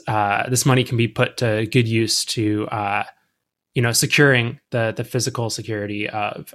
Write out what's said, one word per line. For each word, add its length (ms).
uh, 420
this 160
money 180
can 140
be 100
put 300
to 340
good 160
use 380
to, 420
uh, 360
you 80
know, 120
securing 640
the, 240
the 80
physical 460
security 600
of, 460